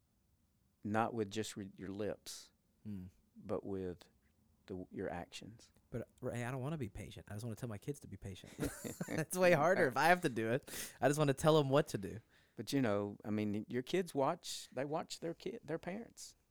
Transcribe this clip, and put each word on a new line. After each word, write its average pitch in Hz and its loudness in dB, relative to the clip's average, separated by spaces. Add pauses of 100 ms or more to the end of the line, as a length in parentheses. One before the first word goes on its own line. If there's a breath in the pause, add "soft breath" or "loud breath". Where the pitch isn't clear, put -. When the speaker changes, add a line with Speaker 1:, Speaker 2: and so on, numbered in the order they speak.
(840)
Speaker 1:
not 110 0
with 110 -2
just 107 -4
re-, 98 -8
your 92 -10
lips, - -8 (360)
Speaker 2:
Hmm. 98 -8 (420)
Speaker 1:
but 98 -4
with 95 -6 (680)
the, 92 -8
your 98 -6
actions. - -12 (200)
Speaker 2:
But, - -8 (140)
Ray, 120 -6
I 120 -6
don't 131 -6
wanna 151 -4
be 117 -6
patient. - -12
I 101 -8
just 107 -8
wanna 113 -6
tell 123 -8
my 107 -8
kids - -8
to - -16
be 98 -12
patient. - -12
<laughs> - -6
Speaker 1:
<laughs> - -8
Speaker 2:
It's - -2
way 180 8
harder 165 6
if 123 0
I 143 6
have 180 8
to 165 2
do 113 0
it. 123 0 (320 loud breath)
I 120 6
just 147 6
wanna 143 6
tell 156 8
'em 139 4
what 143 6
to - -2
do. 95 -8 (380 soft breath)
Speaker 1:
But, 117 -4
you 139 4
know, 101 2 (100)
I 107 -6
mean, 104 0
your 120 0
kids 175 -2
watch, 143 -2
they 131 -4
watch 160 -6
their 165 -6
ki-, - -10
their 165 -4
parents, - -12 (160)